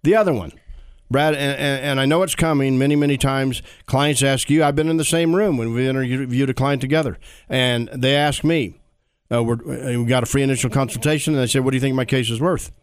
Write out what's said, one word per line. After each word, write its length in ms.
The 120
other 200
one, 180
Brad, 240
and, 240
and, 260
and 160
I 40
know 180
it's 120
coming 440
many, 180
many 200
times. 460
Clients 360
ask 280
you, 120
I've 140
been 120
in 100
the 60
same 300
room 220
when 160
we 160
interviewed 600
a 40
client 280
together, 360
and 460
they 200
ask 300
me, 340
uh, 100
we're, 120
uh, 440
we 60
got 180
a 40
free 160
initial 260
consultation, 680
and 80
they 40
say, 140
"What 100
do 60
you 40
think 160
my 80
case 260
is 100
worth?" 320